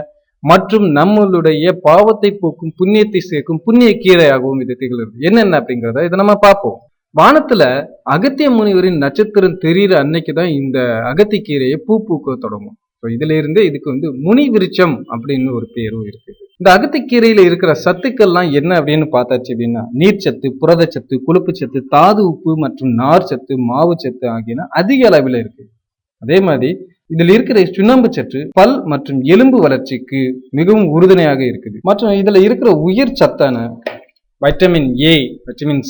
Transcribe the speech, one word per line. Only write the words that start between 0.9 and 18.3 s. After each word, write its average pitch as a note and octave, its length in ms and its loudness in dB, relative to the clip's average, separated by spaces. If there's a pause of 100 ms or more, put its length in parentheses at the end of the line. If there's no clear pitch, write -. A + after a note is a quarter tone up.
நம்மளுடைய F3 760 2 (140)
பாவத்தை G#3 440 4 (120)
போக்கும், D#3+ 340 -6
புண்ணியத்தை G#3 540 0
சேர்க்கும் D#3+ 340 -6
புண்ணிய A#3 260 4 (140)
கீரையாகவும் C3+ 600 2
இது B2 160 -8
திகழ்கிறது. A#2 360 -8 (120)
என்னென்ன G3+ 320 2
அப்படிங்கிறத A#2+ 480 -4
இதை F#3 120 -2
நம்ம G3+ 240 2
பார்ப்போம். B2 320 0 (360)
வானத்துல A3 500 4 (520)
அகத்திய C4+ 340 0 (100)
முனிவரின் F#3 460 0
நட்சத்திரம் F#3+ 600 0
தெரியிற F#3 380 2
அன்னைக்கு D#3+ 360 -4
தான் F3 200 -2
இந்த C3+ 180 -4 (320)
அகத்திக்கீரையை D3+ 760 -2
பூ A3 80 2 (100)
பூக்க C#3 400 -6
தொடங்கும். G#2 320 -14 (220)
So, A#2 140 -8
இதுல D#3 240 -2
இருந்தே D#3 300 0
இதுக்கு D3 240 -8
வந்து D3 160 -6 (160)
முனி A3+ 180 2 (100)
விருட்சம் F3+ 420 0 (200)
அப்படின்னு C3 420 -4
ஒரு A#2 180 -8
பேரும் A2 360 -8
இருக்கு. - 200 -20 (280)
இந்த F3+ 160 0
அகத்திக்கீரையில A3+ 720 2
இருக்கிற E3+ 240 0 (100)
சத்துக்கள்லாம் F3+ 680 0 (100)